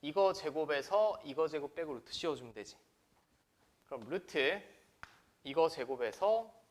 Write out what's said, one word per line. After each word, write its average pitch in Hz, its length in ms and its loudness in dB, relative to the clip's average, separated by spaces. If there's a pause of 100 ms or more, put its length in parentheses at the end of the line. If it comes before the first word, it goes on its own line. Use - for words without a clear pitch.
이거 190 300 4
제곱에서 156 920 0
이거 147 240 0
제곱 143 260 -6
빼고 156 200 -6
루트 - 180 -12
씌워주면 123 420 -4
되지. 104 220 -12 (1080)
그럼 120 220 -12
루트 170 540 0 (800)
이거 151 240 4
제곱에서 135 840 0 (180)